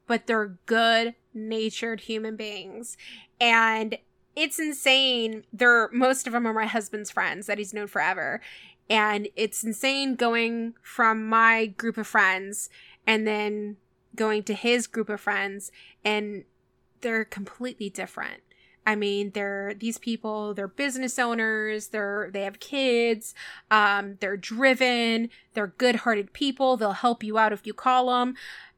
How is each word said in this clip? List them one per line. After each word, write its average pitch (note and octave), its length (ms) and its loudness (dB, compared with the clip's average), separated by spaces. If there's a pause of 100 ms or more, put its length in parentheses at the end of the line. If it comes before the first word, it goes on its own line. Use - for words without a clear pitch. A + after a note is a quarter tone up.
But A3+ 200 0
they're G#3 380 0
good-natured A3+ 1400 0
human A3 340 -6
beings. G#3 640 -12 (420)
And A3+ 580 4 (360)
it's D4+ 260 -2
insane. C4+ 920 2
They're, A#3 400 6
most B3+ 340 4
of B3 60 -4
them A#3+ 160 0
are A3 60 0
my A3 120 0
husband's G#3+ 460 -4
friends F#3 360 -2
that G#3 100 -2
he's G#3 160 -8
known G#3 140 -6
forever. F3+ 520 -2 (500)
And G#3+ 460 2
it's G#3+ 280 -4
insane C4+ 520 -2
going A#3 680 0
from A3 460 0
my A3+ 380 4
group A3+ 320 -4
of G#3+ 100 -6
friends G3 640 0 (360)
and A3 220 2
then G#3 480 -2 (400)
going G#3+ 280 0
to G#3+ 100 -4
his A#3+ 340 0
group A3 220 -4
of G#3 100 -6
friends, G3 520 -4 (340)
and G#3 400 -2 (560)
they're A3+ 240 -2
completely G3+ 640 -10
different. - 520 -10 (460)
I G#3+ 80 2
mean, G3+ 360 -2
they're, G3+ 460 -6
these A3+ 200 -6
people, G#3+ 560 -6
they're G3 140 -6
business B3+ 520 -4
owners, A3 720 -2
they're, G3+ 440 -4
they G3 100 -4
have G3 180 -8
kids, A#3 760 0 (340)
um, G3+ 520 2
they're G3+ 160 -4
driven, A#3 920 2 (240)
they're G#3 240 -4
good-hearted A3+ 540 2
people, C4 460 0
they'll G3+ 160 0
help A#3 280 0
you G#3+ 160 -2
out G#3+ 160 4
if G3+ 140 -10
you G#3 60 -8
call B3+ 400 4
'em. B3 220 0 (420)